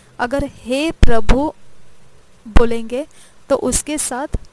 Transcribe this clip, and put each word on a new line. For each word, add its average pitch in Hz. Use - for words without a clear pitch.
अगर 277
हे 277
प्रभु 240
बोलेंगे 233
तो 277
उसके 285
साथ 269